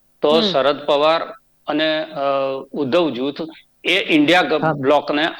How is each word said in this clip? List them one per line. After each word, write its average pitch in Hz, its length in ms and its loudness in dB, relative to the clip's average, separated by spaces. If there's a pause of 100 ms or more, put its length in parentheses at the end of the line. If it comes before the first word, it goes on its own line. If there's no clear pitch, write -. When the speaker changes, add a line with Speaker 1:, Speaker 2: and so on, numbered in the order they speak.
(220)
Speaker 1:
તો 151 80 2
Speaker 2:
હમ. 160 100 4
Speaker 1:
શરદ 147 460 0
પવાર 156 480 0 (320)
અને, 156 360 -2
અ, 156 160 -10 (540)
ઉદ્ધવ 147 380 0
જૂથ 131 260 -6 (480)
એ 180 140 0
ઇન્ડિયા 165 440 4
ગ-, 151 220 -2
Speaker 2:
હા. 156 80 0
Speaker 1:
બ્લોકને 147 520 0 (160)